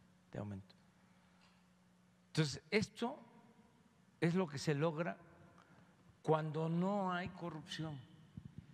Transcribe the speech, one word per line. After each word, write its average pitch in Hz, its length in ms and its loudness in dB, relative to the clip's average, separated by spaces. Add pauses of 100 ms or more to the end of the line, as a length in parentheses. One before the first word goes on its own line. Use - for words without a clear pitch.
(320)
de - 80 -6
aumento. 101 340 -8 (1500)
Entonces, 156 320 2 (100)
esto 233 500 0 (1000)
es 165 140 4
lo 185 140 4
que 143 100 -6
se 151 160 2
logra 147 420 0 (1080)
cuando 156 460 2
no 185 440 2
hay 180 180 -2
corrupción, 156 680 -6 (760)